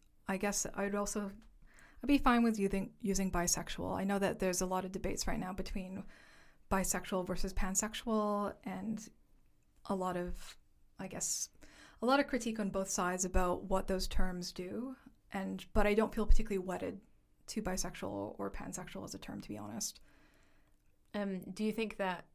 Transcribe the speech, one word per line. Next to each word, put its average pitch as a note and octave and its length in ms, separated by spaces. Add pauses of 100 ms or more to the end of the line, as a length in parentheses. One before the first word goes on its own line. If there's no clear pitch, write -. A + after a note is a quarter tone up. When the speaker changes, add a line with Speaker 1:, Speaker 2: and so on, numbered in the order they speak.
(280)
Speaker 1:
I G3 100
guess G3+ 380
I G3 80
would G3+ 100
also, G3+ 380 (720)
I'd A#3 40
be C#4 120
fine A#3+ 240
with A3 160
using, G3 320 (100)
using F#3+ 300
bisexual. F3 680
I F#3+ 60
know G3 160
that G3 180
there's F#3 240
a F#3 60
lot F#3 180
of F#3 60
debates G3+ 340
right - 140
now F#3 140
between F#3+ 500 (680)
bisexual F#3 540
versus F#3+ 260
pansexual, G#3 1000 (100)
and G3 460 (800)
a G3 60
lot F#3 220
of, - 380 (440)
I F#3+ 80
guess, - 420 (540)
a - 20
lot C4+ 140
of C#4 80
critique A3 320
on G3 100
both F#3+ 220
sides F#3 340
about F3+ 380
what F#3+ 240
those F#3+ 200
terms F3+ 440
do. G#3+ 440 (380)
And, F#3+ 400
but G#3 140
I G#3 80
don't G#3+ 180
feel G#3 140
particularly G3+ 360
wedded F#3 360 (480)
to A3 160
bisexual G3 760
or G3+ 140
pansexual F#3 520
as - 120
a - 20
term, G#3 240
to G#3+ 80
be G#3 80
honest. G#3 420 (1160)
Speaker 2:
Um, G3 240 (160)
do G#3+ 80
you G#3+ 80
think G#3+ 260
that, F#3 380